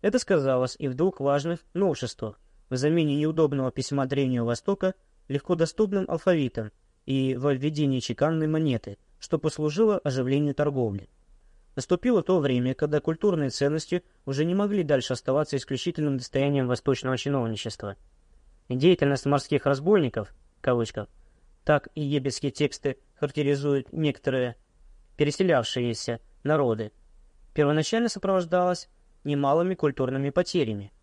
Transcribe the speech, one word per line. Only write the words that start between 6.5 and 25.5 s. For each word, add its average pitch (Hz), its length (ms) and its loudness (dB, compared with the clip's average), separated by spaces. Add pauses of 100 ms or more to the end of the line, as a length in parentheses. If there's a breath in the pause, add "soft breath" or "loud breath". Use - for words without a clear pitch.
и 131 300 0
во 139 180 0
введении 139 460 0
чеканной 156 480 0
монеты, 151 500 -2 (220)
что - 180 -2
послужило 160 640 0
оживлению 139 560 0
торговли. 127 540 -2 (680)
Наступило 185 480 0
то 185 160 2
время, 131 340 2
когда 147 280 0
культурные 160 480 0
ценности 151 520 -2 (240 soft breath)
уже 135 200 0
не 175 100 0
могли 202 260 0
дальше 143 300 0
оставаться 139 460 0
исключительным 143 580 -2
достоянием 135 520 0
восточного 127 500 0
чиновничества. 113 800 -4 (720)
Деятельность 139 560 4
морских 143 400 0
разбойников, 139 680 0 (240)
в - 40 -20
кавычках, 117 480 -2 (560)
так 151 280 0
и 156 80 -6
египетские 143 520 -2
тексты - 440 -4 (180)
характеризуют 143 760 -2
некоторые 135 640 -2 (600)
переселявшиеся 127 1040 0 (220)